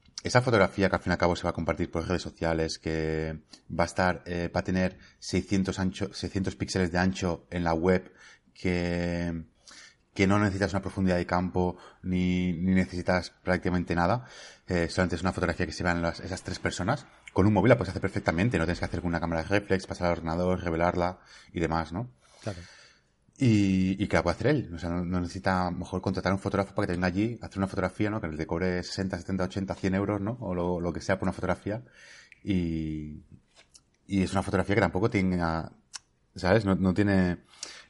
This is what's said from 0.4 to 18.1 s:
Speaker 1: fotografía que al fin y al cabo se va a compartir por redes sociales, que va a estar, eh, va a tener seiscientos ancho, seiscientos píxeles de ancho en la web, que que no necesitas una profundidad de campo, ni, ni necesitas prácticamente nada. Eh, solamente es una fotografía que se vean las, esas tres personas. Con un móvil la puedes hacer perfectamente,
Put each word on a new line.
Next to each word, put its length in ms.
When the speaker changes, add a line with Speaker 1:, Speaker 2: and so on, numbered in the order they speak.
Speaker 1:
fotografía 480
que 60
al 80
fin 80
y 40
al 40
cabo 160
se 80
va 80
a 20
compartir 380
por 160
redes 160
sociales, 560
que 600
va 60
a 40
estar, 380
eh, 300
va 60
a 40
tener 320
seiscientos 640
ancho, 340
seiscientos 400
píxeles 380
de 60
ancho 520
en 140
la 100
web, 380
que 920
que 120
no 120
necesitas 340
una 100
profundidad 340
de 100
campo, 500
ni, 500
ni 220
necesitas 560
prácticamente 640
nada. 320
Eh, 220
solamente 260
es 60
una 100
fotografía 340
que 60
se 120
vean 180
las, 180
esas 220
tres 160
personas. 480
Con 140
un 80
móvil 160
la 60
puedes 140
hacer 120
perfectamente, 560